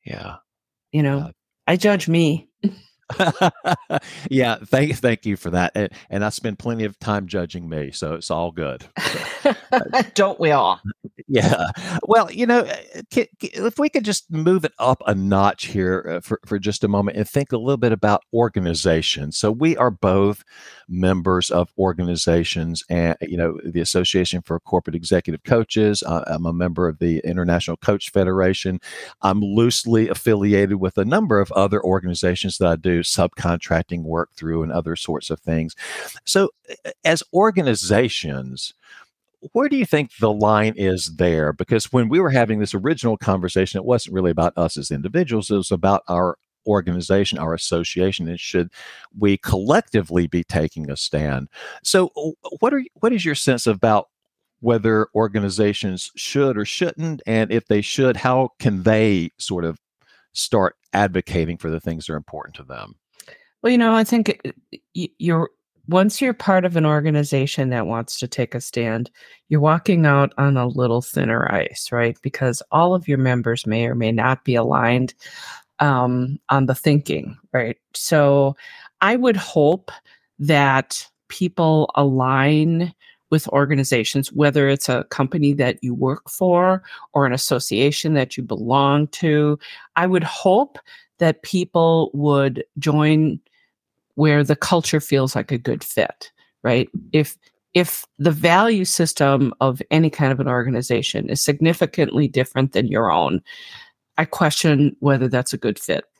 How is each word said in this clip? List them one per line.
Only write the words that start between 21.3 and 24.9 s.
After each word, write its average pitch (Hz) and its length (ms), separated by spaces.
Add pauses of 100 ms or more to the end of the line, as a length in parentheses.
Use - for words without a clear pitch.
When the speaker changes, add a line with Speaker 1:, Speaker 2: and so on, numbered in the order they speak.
Speaker 1:
of 87 280
organizations 85 1120
and, 85 320
you 85 160
know, 82 260
the 85 160
Association 90 640
for 85 180
Corporate - 360